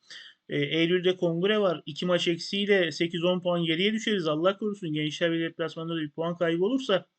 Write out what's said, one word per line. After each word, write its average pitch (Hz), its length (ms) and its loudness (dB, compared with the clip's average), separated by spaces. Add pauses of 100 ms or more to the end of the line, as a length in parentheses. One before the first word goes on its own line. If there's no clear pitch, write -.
(480)
E, 147 100 -2
Eylül'de 170 580 2
kongre 180 420 0
var. 190 280 0
İki 143 200 -6
maç 175 220 2
eksiğiyle 185 640 2
sekiz 170 320 -2
on 180 160 2
puan 175 240 0
geriye 165 280 2
düşeriz. 214 340 -2
Allah 165 320 0
korusun, 202 340 -4
Gençler 151 400 0
Birliği 165 120 0
deplasmanında 165 520 -6
da 165 40 -4
bir 151 100 -6
puan 170 280 -6
kaybı 170 260 0
olursa 226 420 0 (120)